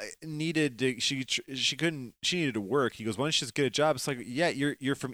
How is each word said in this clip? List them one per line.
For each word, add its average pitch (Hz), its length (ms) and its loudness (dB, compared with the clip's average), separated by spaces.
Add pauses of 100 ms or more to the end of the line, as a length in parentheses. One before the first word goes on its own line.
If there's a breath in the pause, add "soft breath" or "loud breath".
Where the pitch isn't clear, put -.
(220)
needed 156 560 0
to, 127 220 2
she 135 240 0
tr-, - 180 -2 (120)
she 127 220 0
couldn't, 143 460 -2
she - 160 2
needed 143 160 2
to 107 80 0
work. 117 320 2
He 110 100 -10
goes, 107 140 -2
"Why 135 80 0
don't 156 120 2
you - 60 2
just 113 80 -8
get 139 140 2
a - 40 0
job?" 147 260 4
It's - 120 -4
like, 127 160 -2
"Yeah, 127 240 0
you're, 139 320 0
you're 135 140 0
from 131 200 -6